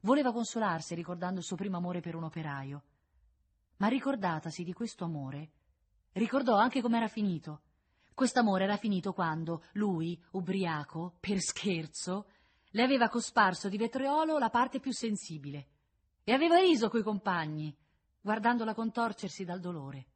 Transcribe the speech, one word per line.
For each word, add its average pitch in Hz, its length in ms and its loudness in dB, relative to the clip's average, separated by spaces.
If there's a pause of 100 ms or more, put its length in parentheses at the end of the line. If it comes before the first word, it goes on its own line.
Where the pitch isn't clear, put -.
Voleva 254 320 4
consolarsi 214 600 -2
ricordando 175 460 -4
il 165 60 -8
suo 185 100 -6
primo 190 200 -4
amore 175 240 -4
per 160 140 -8
un 165 100 -6
operaio, 143 580 -8 (920)
ma 202 120 2
ricordatasi 190 760 -2
di 175 80 -6
questo 220 320 -6
amore, 147 480 -6 (600)
ricordò 233 440 2
anche 240 240 4
com'era 226 260 2
finito. 175 560 -4 (500)
Quest'amore 220 520 4
era 208 120 2
finito 196 360 -2
quando 165 600 -2
lui, 175 500 -2 (100)
ubriaco, 175 880 -4
per 196 180 -2
scherzo, 180 920 -4 (420)
le 214 120 0
aveva 254 260 4
cosparso 208 600 2
di 190 80 -4
vetriolo 277 600 0
la 226 120 2
parte 254 300 0
più 262 120 -6
sensibile 147 760 -6 (560)
e 214 80 2
aveva 330 260 6
riso 320 320 6
coi 226 120 2
compagni, 165 720 -2 (460)
guardandola 220 540 0
contorcersi 226 720 -4
dal 180 160 -6
dolore. 139 560 -8